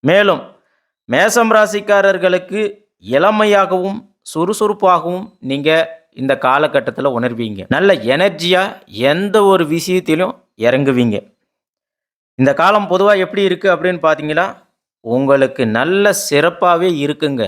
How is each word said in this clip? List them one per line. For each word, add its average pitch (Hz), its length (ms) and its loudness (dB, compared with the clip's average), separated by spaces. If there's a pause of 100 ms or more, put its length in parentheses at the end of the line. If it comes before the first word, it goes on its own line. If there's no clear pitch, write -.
மேலும் 180 380 2 (680)
மேசம் 220 440 2
ராசிக்காரர்களுக்கு 196 1080 0 (440)
இளமையாகவும் 196 960 0 (240)
சுறுசுறுப்பாகவும் 185 1040 -2 (140)
நீங்க 139 300 -2 (420)
இந்த 135 220 -4
காலகட்டத்துல 135 760 0
உணர்வீங்க. 117 580 -6
நல்ல 170 220 2 (140)
எனர்ஜியா 175 580 0 (400)
எந்த 185 420 0
ஒரு 190 220 2
விஷயத்திலும் 165 680 -2 (240)
இறங்குவீங்க. 123 580 2 (1200)
இந்த 131 160 2
காலம் 190 360 0
பொதுவா 196 280 2
எப்படி 185 240 -2
இருக்கு 185 260 0
அப்படின்னு 175 340 0
பார்த்தீங்கன்னா, 156 440 0 (580)
உங்களுக்கு 135 640 0
நல்ல 175 460 0
சிறப்பாவே 170 840 0
இருக்குங்க. 143 480 -4